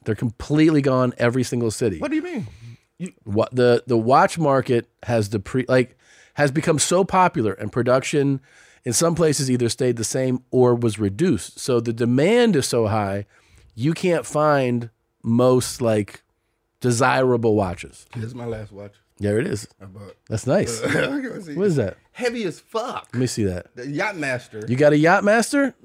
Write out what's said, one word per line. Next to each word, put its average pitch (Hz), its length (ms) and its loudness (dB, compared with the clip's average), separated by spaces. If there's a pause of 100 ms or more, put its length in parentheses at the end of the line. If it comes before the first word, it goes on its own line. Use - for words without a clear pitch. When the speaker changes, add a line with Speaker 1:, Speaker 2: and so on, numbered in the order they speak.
Speaker 1:
They're 110 100 -4
completely 147 680 2
gone. 127 340 2
Every 120 260 0
single 120 280 -2
city. 101 300 -2
Speaker 2:
What 277 100 -4
do 311 80 0
you 311 40 -2
mean? 302 240 -8 (520)
You 175 160 -12 (100)
Speaker 1:
What 107 300 -2
the, 123 320 4
the 127 100 2
watch 131 420 2
market 135 520 0 (140)
has 113 260 0
depre-, 117 400 -4
like, 127 260 2 (380)
has 147 160 2
become 151 280 0
so 175 240 0
popular, 170 520 2
and 110 180 -8
production 135 680 0 (400)
in 123 120 -4
some 170 200 2
places 143 360 0
either 123 180 2
stayed 123 280 -2
the 113 80 -6
same 127 460 -2
or 123 240 6
was 117 240 -2
reduced. 107 600 -2
So 120 220 0
the 117 120 -4
demand 151 640 2
is 127 100 0
so 117 200 0
high, 101 400 -2 (480)
you 135 180 -2
can't 165 320 -2
find 131 640 0 (340)
most, 123 600 2
like, 107 400 -2 (580)
desirable 123 760 2
watches. 92 580 -4
Speaker 2:
This 113 100 -8
is 120 100 -12
my 120 120 -12
last 107 260 -12
watch. 101 220 -20 (240)
Speaker 1:
There 101 200 0
it 151 80 -2
is. 113 220 -8 (140)
Speaker 2:
I - 20 -20
bought. 101 320 -20 (140)
Speaker 1:
That's 110 160 -4
nice. 135 360 0
Speaker 2:
<laughs> - 20 -4
Uh, - 40 -4
I 277 320 -2
can 233 220 -10
see 151 140 -14
Speaker 1:
What 190 100 0
is 160 100 0
that? 104 220 -2 (140)
Speaker 2:
Heavy 233 320 -4
as 160 140 -8
fuck. - 540 -8
Speaker 1:
Let 120 80 -4
me 127 60 2
see 113 180 -4
that. 90 220 -4 (100)
Speaker 2:
The 123 60 -14
Yachtmaster. 143 880 -6
Speaker 1:
You 123 60 0
got 147 180 6
a - 20 6
Yachtmaster? 202 800 2 (100)